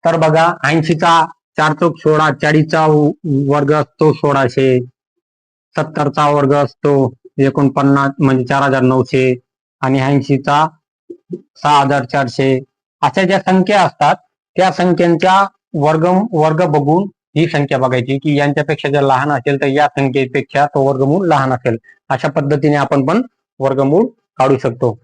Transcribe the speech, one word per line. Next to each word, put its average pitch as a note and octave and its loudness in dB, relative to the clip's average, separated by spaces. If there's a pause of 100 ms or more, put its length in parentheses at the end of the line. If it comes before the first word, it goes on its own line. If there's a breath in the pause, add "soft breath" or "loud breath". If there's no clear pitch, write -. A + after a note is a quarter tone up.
तर E3 0
बघा, D#3+ 2 (120)
ऐंशीचा D#3+ 2 (340)
चार D#3 0
चौक F3+ -2
सोळा, D#3 2
चाळीसचा D#3 0 (640)
वर्ग C#3+ 0
असतो D3+ 0
सोळाशे, C3+ 0 (1000)
सत्तरचा D3+ -2
वर्ग C#3+ 0
असतो C#3+ -2 (460)
एकोणपन्नास, C#3 0 (100)
म्हणजे C3 2
चार C#3 -2
हजार C3+ 0
नऊशे, C3 0 (480)
आणि C3+ -2
ऐंशीचा C#3+ 0 (920)
सहा D3 2
हजार C3+ 0
चारशे. C3+ -2 (440)
अशा D3+ 0
ज्या F#3+ 0
संख्या F#3+ 2
असतात D3+ 0 (400)
त्या F#3 2
संख्यांचा F3+ 2 (340)
वर्ग, D#3 0 (280)
वर्ग D#3 0
बघून D3+ 0 (280)
ही D#3+ 2
संख्या C#3+ -2
बघायची B2+ -2
की D3 -2
यांच्यापेक्षा C#3+ -2
जर C#3+ 0
लहान C#3 0
असेल C#3 -2
तर D3 -2
या C#3+ 0
संख्येपेक्षा C#3 -2
तो C#3+ -2
वर्गमूळ C#3 0
लहान C3+ 0
असेल. A#2+ -2 (340 soft breath)
अशा C#3 -2
पद्धतीने D3 0
आपण C#3 0
पण F#3+ 0 (380)
वर्गमूळ C3+ 0 (340)
काढू C3 2
शकतो. A#2+ -4 (120)